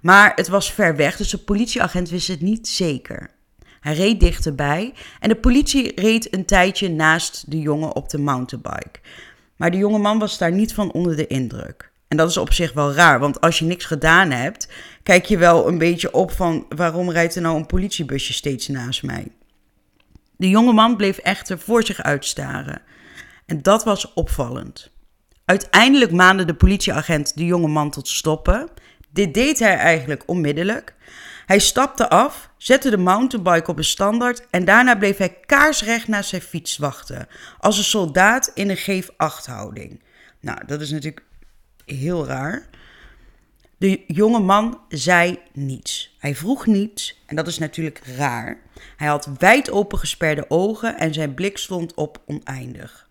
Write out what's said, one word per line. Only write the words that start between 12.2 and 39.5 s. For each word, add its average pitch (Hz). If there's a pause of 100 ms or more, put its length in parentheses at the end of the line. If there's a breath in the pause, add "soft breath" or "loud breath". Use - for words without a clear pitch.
is 175
op -
zich 156
wel 143
raar, 143
want 143
als 165
je 160
niks 175
gedaan 160
hebt, 127 (340 loud breath)
kijk 180
je 208
wel 170
een 175
beetje 170
op 185
van: 170
"Waarom 170
rijdt 170
er 175
nou 165
een 156
politiebusje 151
steeds 135
naast 123
mij?" 131 (1040)
De 185
jonge 226
man 220
bleef 196
echter 185
voor 226
zich -
uitstaren. 139 (640 loud breath)
En 151
dat 226
was -
opvallend. - (540)
Uiteindelijk 220
maande 185
de 165
politieagent 156
de 165
jonge 170
man 151
tot -
stoppen. 180 (420 soft breath)
Dit 180
deed 269
hij 196
eigenlijk 151
onmiddellijk. 170 (520 loud breath)
Hij 196
stapte -
af, 233
zette 269
de 208
mountainbike 185
op 156
een 156
standaard 233
en 185
daarna 233
bleef 196
hij 185 (100)
kaarsrecht 254
naast 208
zijn 180
fiets -
wachten, 127 (300 loud breath)
als 202
een 202
soldaat 196
in 202
een 180
geef 185
acht -
houding. - (380 soft breath)